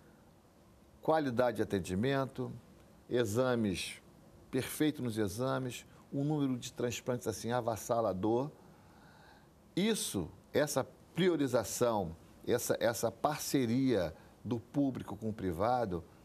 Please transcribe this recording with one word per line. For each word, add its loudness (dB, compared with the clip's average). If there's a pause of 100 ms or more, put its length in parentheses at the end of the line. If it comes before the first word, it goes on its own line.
(1040)
Qualidade 2
de 2
atendimento, 0 (600)
exames, 2 (500)
perfeito 0
nos -2
exames, -2 (280)
um -2
número 0
de -10
transplantes, -4
assim, -4
avassalador. 0 (1300)
Isso, 0 (220)
essa 2 (280)
priorização, 2 (300)
essa, 2
essa 2
parceria 0 (280)
do -4
público -2
com -6
o -2
privado 0 (220)